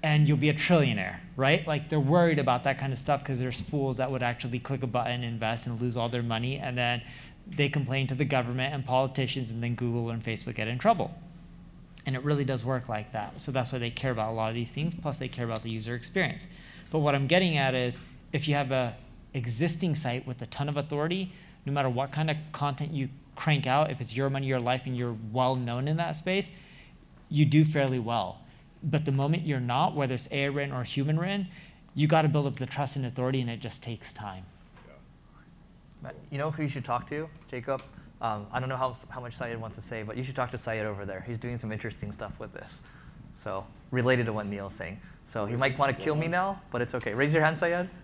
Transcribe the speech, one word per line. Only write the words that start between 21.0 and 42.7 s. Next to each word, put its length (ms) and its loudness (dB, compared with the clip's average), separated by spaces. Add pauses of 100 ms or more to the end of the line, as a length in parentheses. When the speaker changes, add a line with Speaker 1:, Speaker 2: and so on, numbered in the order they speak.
Speaker 1:
no 60 -2
matter 160 2
what 240 0
kind 180 2
of 60 0 (160)
content 400 -2
you 160 -2 (280)
crank 300 2
out, 240 4
if 100 -6
it's 160 -6
your 140 2
money, 160 -2
your 140 2
life, 260 0
and 100 -4
you're 200 -2 (160)
well 220 4
known 320 -2
in 100 2
that 200 -2
space, 340 0 (800)
you 160 6
do 200 8
fairly 340 2
well. 400 -2 (440)
But 220 2
the 80 2
moment 340 2
you're 140 0
not, 340 2
whether 200 0
it's 160 -4
A 140 0
I 20 2
written 280 -2
or 100 -2
human 340 0
written, 300 -2 (460)
you 120 4
gotta 220 6
build 180 4
up 100 -2
the 100 -4
trust 300 -2
and 80 -2
authority, 360 0
and 100 -2
it 100 -6
just 220 -6
takes 300 -8
time. 320 -10 (1600)
Speaker 2:
But 120 -12 (160)
you 80 -6
know 120 -2
who 120 -4
you 60 0
should 160 -4
talk 260 -2
to, 180 -6 (220)
Jacob? 320 -4 (380)
Um, 300 -2
I 100 -2
don't 80 -4
know 80 -2
how, 180 0 (160)
how 100 -8
much 140 -10
Syed 260 -6
wants 160 -8
to 60 -10
say, 200 -6
but 140 -6
you 80 -4
should 120 -6
talk 160 0
to 60 -6
Syed 280 -2
over 180 -4
there. 160 -6
He's 180 -6
doing 200 -6
some 120 -6
interesting 420 -6
stuff 280 -8
with 120 -10
this. 300 -14 (520)